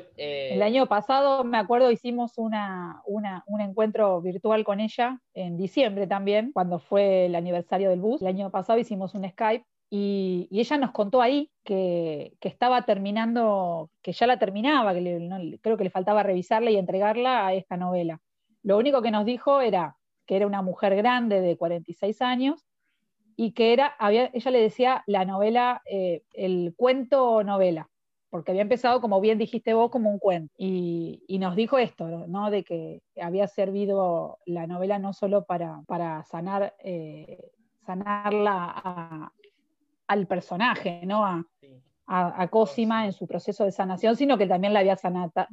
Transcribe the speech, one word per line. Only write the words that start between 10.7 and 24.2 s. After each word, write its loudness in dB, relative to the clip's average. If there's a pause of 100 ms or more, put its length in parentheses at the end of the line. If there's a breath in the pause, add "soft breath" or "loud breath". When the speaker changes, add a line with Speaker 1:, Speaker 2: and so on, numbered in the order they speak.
Speaker 2:
nos 0
contó 2
ahí 2 (140)
que, -2
que -6
estaba 2
terminando, 0 (120)
que -6
ya 2
la 4
terminaba, 2
que -2
le, -2
no, -8 (240)
creo 0
que -2
le -2
faltaba 2
revisarla 0
y 4
entregarla 2
a 2
esta -4
novela. -2 (440)
Lo 4
único 4
que 0
nos 0
dijo 2
era 0 (300)
que -2
era 2
una -2
mujer 0
grande 2
de 2
cuarenta -4
y -12
seis -4
años 0 (720)
y -2
que 4
era, 4 (140)
había, 2